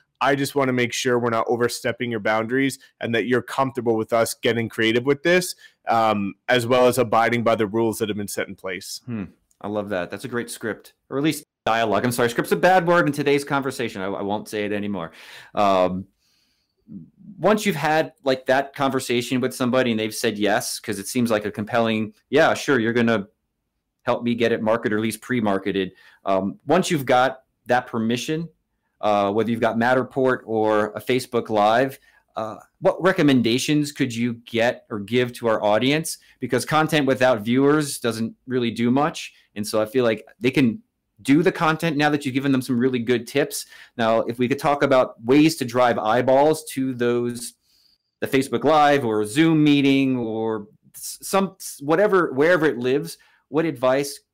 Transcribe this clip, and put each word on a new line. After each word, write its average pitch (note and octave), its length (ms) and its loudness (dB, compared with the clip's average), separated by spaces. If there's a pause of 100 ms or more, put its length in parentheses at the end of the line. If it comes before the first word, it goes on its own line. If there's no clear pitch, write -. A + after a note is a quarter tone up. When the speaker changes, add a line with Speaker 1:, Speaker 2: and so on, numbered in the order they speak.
(200)
Speaker 1:
I C3+ 160 2
just C3+ 200 -4
wanna C3 180 0
make A#2+ 200 0
sure B2 240 0
we're A#2+ 120 0
not A2+ 180 0
overstepping A#2+ 640 -2
your A2+ 80 -4
boundaries A2+ 600 -2 (200)
and A#2 160 -4
that A2 120 0
you're B2 140 2
comfortable A#2+ 540 -2
with A2 160 -4
us A#2 240 2
getting A2+ 340 -2
creative A2+ 360 0
with C#3+ 180 -2
this, F3 320 0 (320)
um, G#2+ 480 0 (140)
as A#2+ 180 2
well B2+ 200 4
as B2 100 2
abiding A#2 460 2
by A2+ 120 2
the A2 100 0
rules A2 340 -2
that G#2+ 100 -2
have G2+ 80 -4
been G#2 100 -8
set - 220 -6
in F#2+ 60 -14
place." - 500 -12
Speaker 2:
Hmm. A2+ 180 -8 (420)
I G2+ 40 -8
love G#2 200 -6
that. F2 220 -4
That's G2 140 -14
a - 20 -8
great A#2+ 220 -6
script, - 420 -10 (180)
or C3 80 -6
at C#3 60 -4
least D#3 220 -2 (200)
dialogue. A2+ 380 0
I'm A#2+ 80 0
sorry, A#2+ 180 0
script's D3+ 220 -4
a G3+ 60 0
bad F3 280 4
word F3 220 2
in C#3+ 60 -2
today's C#3+ 320 0
conversation. C3 560 -6
I, F#2 60 -6
I G2 140 -6
won't G2+ 280 -6
say G#2 160 -4
it G2+ 80 -4
anymore. G2+ 400 -6 (420)
Um, F#2+ 500 2 (1300)
once G#3+ 260 2
you've F#3 120 -2
had, D#3 340 0 (140)
like, C3+ 220 -2
that C3+ 280 0
conversation B2+ 640 -2
with B2 160 -4
somebody B2 360 0
and A2 80 -2
they've A2 140 -4
said G#2+ 240 -2
yes, G#2 440 -2
'cause G2+ 180 -6
it G2 80 -10
seems A#2+ 240 0
like G#2+ 140 0
a G2+ 60 -6
compelling, A2 640 -2 (160)
"Yeah, C3+ 260 4
sure, C#3 220 0
you're A2+ 140 0
gonna A2+ 380 0 (720)
help A#2+ 200 -2
me A#2+ 140 -2
get A2+ 160 2
it A#2 100 -2
marketed A2+ 300 0
or G#2+ 60 0
at G#2+ 40 -2
least A2 200 -6
pre-marketed." G2 720 -2 (320)
Um, F#2+ 420 -2
once F3 240 2
you've C#3 140 -2
got B2+ 380 2 (240)
that B2 200 0
permission, B2 640 -4 (500)
uh, G2+ 320 2
whether G#2+ 180 0
you've A2+ 120 -2
got A2 160 0
Matterport B2+ 680 0
or G#2+ 420 2
a G#2 120 -8
Facebook B2 500 -2
Live, A2+ 500 2 (360)
uh, A2 220 -10 (220)
what - 220 0
recommendations C#3+ 920 2
could B2 200 -4
you A#2 200 -2 (120)
get A#2 440 -2
or A2+ 100 -8
give A#2+ 340 -2
to A#2 140 -4
our G#2+ 160 0
audience? B2+ 540 0 (220)
Because B2 260 -2
content D3+ 420 0
without B2+ 340 2
viewers C#3 580 0
doesn't A2+ 360 -4 (100)
really B2 260 -2
do A#2 200 0
much. D3 420 -2 (220)
And G#2 120 -8
so A2 120 0
I G#2+ 60 0
feel B2+ 180 0
like A2+ 220 0 (140)
they A#2 100 0
can B2 320 0 (400)
do C#3+ 220 4
the F3+ 80 4
content D#3+ 440 0
now D3 140 2
that D3 160 -2
you've C3 80 -4
given C#3 180 0
them C3 120 2
some B2+ 140 -2
really B2+ 200 2
good A#2 300 0
tips. - 400 -4 (300)
Now, A2+ 240 2
if A#2+ 180 -6
we B2 80 2
could C3 100 0
talk C#3+ 240 0
about C3 420 2
ways D3+ 340 4
to C3 80 -4
drive A#2 340 2
eyeballs C3 720 2
to C3 240 -4
those, A#2+ 580 -2 (640)
the A2+ 80 -6
Facebook C3+ 360 0
Live D3 420 4
or G#2+ 160 0
a G#2+ 60 -2
Zoom D#3 360 2
meeting C#3 540 4
or A2 500 -4 (280)
s-, - 260 -14
some, F#3+ 340 -2 (260)
whatever, E3 520 2
wherever D#3 320 4
it B2+ 140 0
lives, C#3 400 -2 (300)
what D#3 160 -2
advice C#3 560 -2 (120)